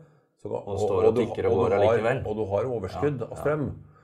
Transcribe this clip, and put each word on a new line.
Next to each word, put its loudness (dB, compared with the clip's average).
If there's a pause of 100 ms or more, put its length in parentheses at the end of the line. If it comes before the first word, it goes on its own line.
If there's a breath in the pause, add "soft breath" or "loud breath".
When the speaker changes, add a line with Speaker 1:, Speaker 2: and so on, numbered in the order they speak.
(360 loud breath)
Speaker 1:
så -12
kan, -8
Speaker 2:
Og -4
står 4
og 6
Speaker 1:
du, 2
Speaker 2:
tikker -2
og 4
Speaker 1:
og 2
du 2
Speaker 2:
går 2
Speaker 1:
har, 6
Speaker 2:
allikevel. 2
Speaker 1:
og -4
du -2
har 0
overskudd -4
Speaker 2:
Ja, -8
Speaker 1:
av -14
Speaker 2:
ja. -12
Speaker 1:
strøm 0 (380 loud breath)